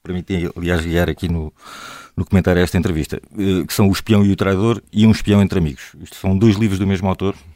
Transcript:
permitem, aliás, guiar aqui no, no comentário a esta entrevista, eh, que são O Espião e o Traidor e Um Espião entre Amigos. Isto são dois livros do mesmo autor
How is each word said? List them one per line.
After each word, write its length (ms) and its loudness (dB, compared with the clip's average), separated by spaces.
permitem, 560 -6
aliás, 300 -2
guiar 240 0
aqui 180 -4
no, 240 -4
no 80 -2
comentário 360 2
a 20 4
esta 160 0
entrevista, 420 -4
eh, 300 -2
que 80 -8
são 140 4
O 40 2
Espião 320 2
e 60 2
o 60 2
Traidor 440 0
e 120 2
Um 60 6
Espião 320 2
entre 160 0
Amigos. 420 -6
Isto 140 -20
são 240 -2
dois 160 4
livros 240 -2
do 80 0
mesmo 220 -2
autor 260 -2